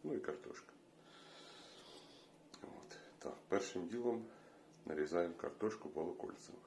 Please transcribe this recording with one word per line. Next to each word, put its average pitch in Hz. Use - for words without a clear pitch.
ну 73
і -
картошка. -
От. -
Так, -
першим -
ділом 117
Нарезаем 82
картошку 104
полукольцами. -